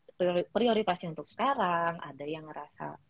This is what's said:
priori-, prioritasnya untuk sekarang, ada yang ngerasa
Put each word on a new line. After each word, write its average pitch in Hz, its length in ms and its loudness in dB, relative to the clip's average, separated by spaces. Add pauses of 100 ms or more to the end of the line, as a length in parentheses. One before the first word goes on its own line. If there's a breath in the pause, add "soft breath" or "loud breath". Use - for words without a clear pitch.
(160)
priori-, 180 380 2
prioritasnya 208 640 2
untuk 147 80 -10
sekarang, 180 720 2
ada 143 280 -12
yang 156 200 -6
ngerasa 147 480 -10 (160)